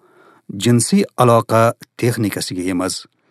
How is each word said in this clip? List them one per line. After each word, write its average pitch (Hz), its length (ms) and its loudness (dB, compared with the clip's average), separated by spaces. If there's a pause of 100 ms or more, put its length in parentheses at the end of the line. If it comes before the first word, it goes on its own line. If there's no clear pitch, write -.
(500)
jinsiy 117 540 2 (120)
aloqa 117 460 2 (320)
texnikasiga 98 720 -4
emas, 90 320 -4 (360)